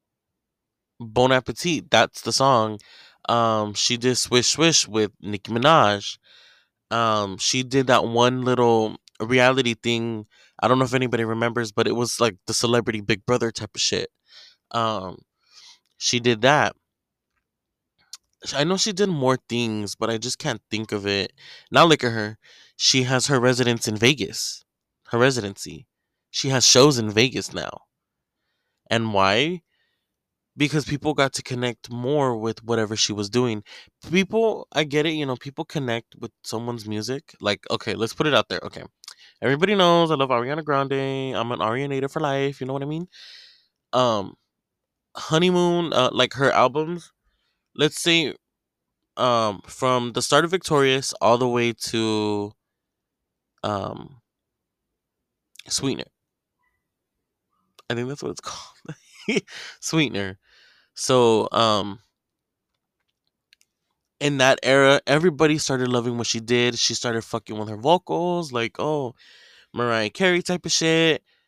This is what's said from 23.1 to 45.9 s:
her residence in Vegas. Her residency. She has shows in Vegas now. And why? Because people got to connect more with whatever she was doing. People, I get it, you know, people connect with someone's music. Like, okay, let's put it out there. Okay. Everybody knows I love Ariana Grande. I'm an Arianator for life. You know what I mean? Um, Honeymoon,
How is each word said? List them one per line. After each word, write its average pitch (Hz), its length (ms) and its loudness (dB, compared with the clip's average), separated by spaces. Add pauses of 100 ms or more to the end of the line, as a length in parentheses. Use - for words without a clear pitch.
her 135 120 2
residence 120 480 2
in 110 80 -2
Vegas. 113 680 -2 (440)
Her 120 100 -2
residency. 117 680 -2 (420)
She - 200 -4
has 131 160 2
shows 131 320 6
in 110 140 -2
Vegas 101 420 0
now. 82 280 -10 (1080)
And 113 240 0
why? 113 480 2 (960)
Because 143 280 0
people 151 280 -4
got 139 200 0
to - 100 -8
connect 123 480 -6
more 123 460 0
with 110 260 -6
whatever 113 320 0
she - 180 -2
was 101 160 -4
doing. 113 340 0 (480)
People, 202 600 0
I 151 120 0
get 147 220 0
it, 165 60 0
you 151 140 -4
know, 127 120 -4
people - 280 -12
connect 120 520 -6
with - 140 -12 (120)
someone's 117 440 -6
music. 107 520 -6
Like, 101 320 -2
okay, 113 220 -4
let's 107 200 -4
put 151 140 -2
it 147 60 2
out 110 160 2
there. 90 140 -6
Okay. - 200 -14 (580)
Everybody 151 340 2
knows 170 360 4
I 156 40 2
love 135 140 0
Ariana 131 340 -2
Grande. 135 720 -2
I'm 117 160 -2
an 123 80 -4
Arianator 135 520 -2
for - 80 -6
life. 139 420 -2
You 131 60 -6
know 131 60 -6
what 139 100 -6
I - 20 -6
mean? 160 220 -6 (840)
Um, 117 420 0 (800)
Honeymoon, 175 800 0